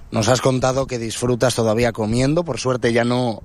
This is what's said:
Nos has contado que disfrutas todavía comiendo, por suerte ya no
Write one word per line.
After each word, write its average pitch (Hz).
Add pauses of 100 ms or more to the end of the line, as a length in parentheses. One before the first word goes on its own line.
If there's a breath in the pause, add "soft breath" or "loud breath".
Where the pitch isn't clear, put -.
(120)
Nos 110
has 123
contado 131
que 123
disfrutas 120
todavía 113
comiendo, 123
por 135
suerte 123
ya 117
no 123